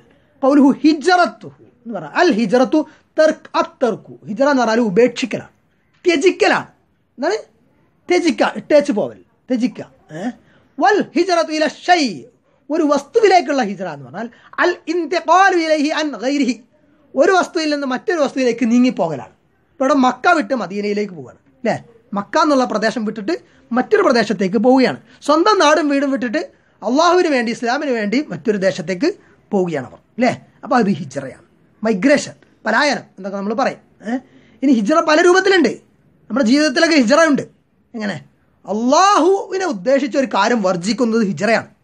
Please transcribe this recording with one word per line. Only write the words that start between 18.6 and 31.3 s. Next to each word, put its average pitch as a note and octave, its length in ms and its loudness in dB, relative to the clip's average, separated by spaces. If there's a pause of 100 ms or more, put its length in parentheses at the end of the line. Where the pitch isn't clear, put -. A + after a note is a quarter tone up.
നീങ്ങിപ്പോകലാണ്. F#3 580 0
ഇപ്പോൾ - 560 -10
ഇവിടെ D4 80 2
മക്ക C4+ 420 2
വിട്ട് C4 180 -2
മദീനയിലേക്ക് G3+ 600 -6
പോവുകയാണ് C3 240 -18
അല്ലേ? - 460 -6 (300)
മക്ക G3+ 240 -4
എന്നുള്ള C#4+ 280 2
പ്രദേശം G#3+ 400 -4
വിട്ടിട്ട് A3 480 -8 (180)
മറ്റൊരു B3+ 300 0
പ്രദേശത്തേക്ക് A3 560 0
പോവുകയാണ്. A#3 420 2 (220)
സ്വന്തം F#4 380 2
നാടും D4+ 300 2
വീടും C#4 220 0
വിട്ടിട്ട് B3 260 -4 (440)
അള്ളാഹുവിന് E4+ 460 2
വേണ്ടി, A#3+ 240 0
ഇസ്ലാമിന് B3+ 400 -4
വേണ്ടി A#3 360 -2
മറ്റൊരു G#3 300 -4
ദേശത്തേക്ക് F#3 560 -2 (380)
പോവുകയാണ് E3+ 360 -2
അവർ - 100 -20
അല്ലേ? - 480 -4 (180)
അപ്പോൾ C4 120 -2
അത് G#3 140 2
ഹിജ്റയാണ്, C#3 580 -8 (360)